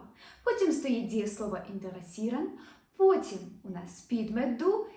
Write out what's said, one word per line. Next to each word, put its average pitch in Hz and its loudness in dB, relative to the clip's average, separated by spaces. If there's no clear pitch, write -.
Потім 415 4
стоїть - 0
дієслово 208 -2
interessieren, 196 -4
потім 370 6
у 196 -10
нас 175 -8
підмет 240 -2
du, 403 2